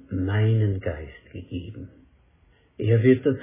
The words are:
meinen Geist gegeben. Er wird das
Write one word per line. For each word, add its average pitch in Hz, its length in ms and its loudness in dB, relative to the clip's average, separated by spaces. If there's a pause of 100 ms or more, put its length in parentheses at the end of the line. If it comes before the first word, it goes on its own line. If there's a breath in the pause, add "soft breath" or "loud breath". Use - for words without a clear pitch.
meinen 101 720 0
Geist 78 520 -10
gegeben. 90 560 -12 (880)
Er 110 240 2
wird 127 240 6
das 135 160 2